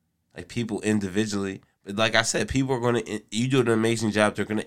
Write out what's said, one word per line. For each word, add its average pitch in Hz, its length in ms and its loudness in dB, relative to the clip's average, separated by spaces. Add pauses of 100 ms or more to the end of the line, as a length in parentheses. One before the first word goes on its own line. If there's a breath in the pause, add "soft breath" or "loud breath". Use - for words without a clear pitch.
(360)
like, 82 120 -14
people 110 340 -4
individually. 101 800 -2 (220)
But 101 120 -10
like 110 180 0
I 113 80 6
said, 113 280 0
people 131 260 0
are 120 40 -2
gonna, 120 220 2 (300)
you 117 160 0
do 131 140 4
an 117 60 0
amazing 113 440 2
job, 104 240 2
they're 104 100 -4
gonna 104 220 -2